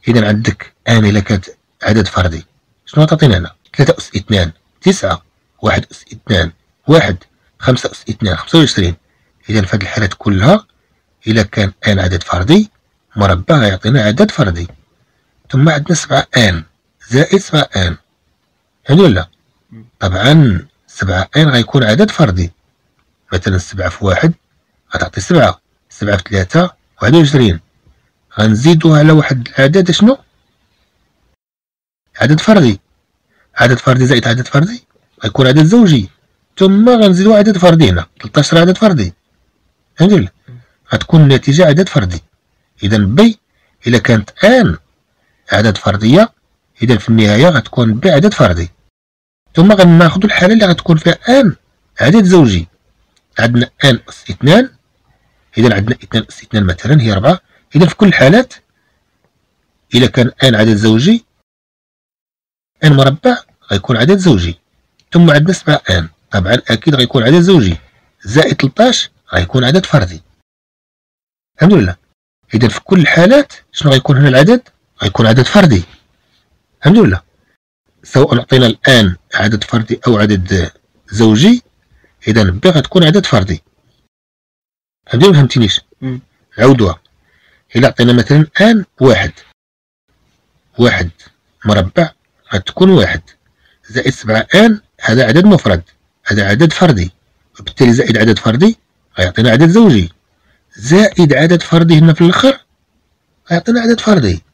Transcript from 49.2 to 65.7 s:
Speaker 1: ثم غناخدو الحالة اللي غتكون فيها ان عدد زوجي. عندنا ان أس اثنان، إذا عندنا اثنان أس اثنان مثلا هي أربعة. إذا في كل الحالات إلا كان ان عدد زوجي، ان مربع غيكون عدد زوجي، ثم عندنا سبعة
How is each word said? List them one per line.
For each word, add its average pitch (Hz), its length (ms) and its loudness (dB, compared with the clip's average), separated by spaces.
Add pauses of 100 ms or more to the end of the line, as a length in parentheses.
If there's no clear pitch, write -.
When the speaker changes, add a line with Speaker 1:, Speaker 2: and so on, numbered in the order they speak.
Speaker 1:
ثم 190 180 4
غناخدو 175 540 4
الحالة 202 280 0
اللي 214 120 2
غتكون 170 300 0
فيها 240 440 0
ان 196 160 0 (440)
عدد 185 240 2
زوجي. 123 440 2 (720)
عندنا 120 320 -2 (140)
ان - 240 0
أس - 220 -20
اثنان، 180 400 0 (880)
إذا 113 160 2
عندنا 107 280 -4
اثنان 110 260 -8
أس - 140 -20
اثنان 104 220 -4
مثلا 117 380 -2
هي 110 100 -2
أربعة. 120 280 -2 (360)
إذا 170 100 4
في - 80 -6
كل 208 120 0
الحالات 185 480 2 (1400)
إلا 120 120 2
كان 120 240 -2 (140)
ان 123 100 2
عدد 110 200 2
زوجي، 113 500 0 (1600)
ان 151 80 4
مربع 139 440 0 (360)
غيكون 104 240 -4
عدد 147 200 0
زوجي، 101 420 0 (540)
ثم 170 180 4
عندنا 151 220 0
سبعة - 380 -4